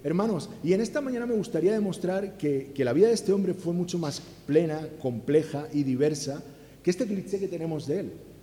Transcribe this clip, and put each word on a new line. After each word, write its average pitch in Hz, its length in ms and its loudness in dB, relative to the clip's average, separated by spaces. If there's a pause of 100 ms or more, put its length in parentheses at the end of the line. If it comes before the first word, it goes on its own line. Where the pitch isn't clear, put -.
Hermanos, 175 460 0 (140)
y 170 100 4
en 196 80 4
esta 233 180 -2
mañana 254 260 -4
me 240 100 0
gustaría 180 380 2
demostrar 196 640 -2
que, 139 360 0
que 135 120 0
la 123 80 2
vida 180 140 8
de 233 60 6
este 208 200 2
hombre 190 200 2
fue 175 200 -4
mucho 175 240 -2
más 151 240 -4 (240)
plena, 156 420 2 (140)
compleja 143 720 0
y 143 100 2
diversa 143 600 0 (380)
que 175 100 2
este 240 140 0
cliché 196 340 -2
que 190 80 -2
tenemos 160 400 -4
de 151 120 0
él 185 120 -6 (320)